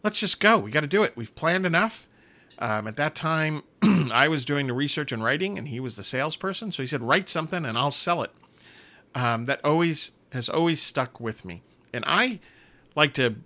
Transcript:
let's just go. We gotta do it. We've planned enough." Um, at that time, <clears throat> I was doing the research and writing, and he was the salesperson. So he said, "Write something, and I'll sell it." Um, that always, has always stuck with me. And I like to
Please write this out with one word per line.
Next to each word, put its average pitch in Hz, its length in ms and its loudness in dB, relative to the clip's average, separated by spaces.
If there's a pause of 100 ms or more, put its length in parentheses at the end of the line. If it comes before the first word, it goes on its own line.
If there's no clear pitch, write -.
let's 208 160 -2
just - 220 -2
go. 220 160 6
We 107 140 -2
gotta 151 160 2
do 185 160 2
it. - 120 0
We've 117 200 -10
planned 180 320 0
enough." 180 420 0 (500)
Um, 107 280 -2
at 110 100 -8
that 151 180 -2
time, 156 480 -2 (100)
<clears throat> 180 400 4
I 131 160 6
was 151 160 0
doing 143 220 0
the 127 60 -2
research 143 380 -2
and 113 140 -2
writing, 175 340 0
and 147 100 -8
he 123 120 -8
was 120 160 -6
the 101 80 -10
salesperson. 160 680 -4
So 139 100 -6
he 131 40 -4
said, 127 160 -4
"Write 156 260 2
something, 165 360 -4
and 113 120 -4
I'll 135 140 2
sell 170 320 -2
it." - 80 -6 (840)
Um, 120 320 0
that 135 180 -2
always, 160 480 2 (200)
has 123 160 -4
always 165 320 2
stuck - 400 -4
with 113 240 -8
me. 87 180 -12 (300)
And 120 140 -6
I 220 340 2 (540)
like 151 200 4
to 120 320 2